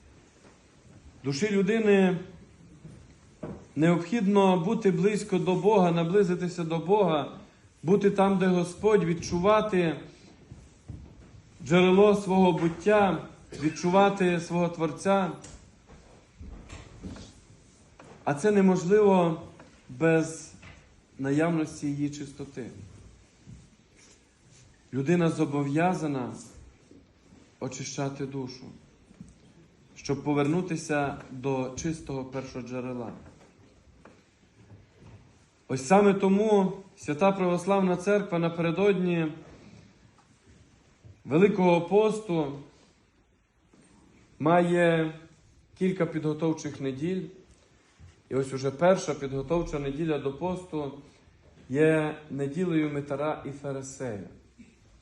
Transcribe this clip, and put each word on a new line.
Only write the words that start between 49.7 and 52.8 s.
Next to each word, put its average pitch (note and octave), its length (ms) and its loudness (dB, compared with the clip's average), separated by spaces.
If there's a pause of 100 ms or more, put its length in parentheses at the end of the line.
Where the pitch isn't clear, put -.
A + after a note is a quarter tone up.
неділя C#3+ 400 -4
до C3+ 140 -6
посту D#3 600 -8 (760)
є D3+ 480 2 (140)
неділею D3+ 600 -2